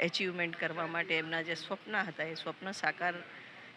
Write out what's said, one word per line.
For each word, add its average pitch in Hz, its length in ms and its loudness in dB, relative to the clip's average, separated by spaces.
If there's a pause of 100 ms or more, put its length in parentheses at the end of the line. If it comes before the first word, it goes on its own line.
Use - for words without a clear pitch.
અચીવમેન્ટ 175 560 2
કરવા 165 300 0
માટે 165 320 2
એમના 160 240 0
જે 165 120 0
સ્વપ્ન 202 420 -4
હતા, 165 280 0
એ 160 100 -2
સ્વપ્ન 165 360 -4
સાકાર 175 440 2 (640)